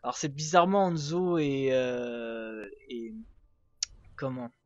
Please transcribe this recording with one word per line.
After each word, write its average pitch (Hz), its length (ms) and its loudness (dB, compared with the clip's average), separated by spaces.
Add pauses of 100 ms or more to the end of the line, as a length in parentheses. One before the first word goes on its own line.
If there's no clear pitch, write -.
Alors, 123 120 -4
c'est 156 120 -4
bizarrement 175 560 4
Hanzo 170 540 0
et, 139 340 2
euh, 117 960 -2 (200)
et 113 240 -8 (1000)
comment 127 380 -8 (140)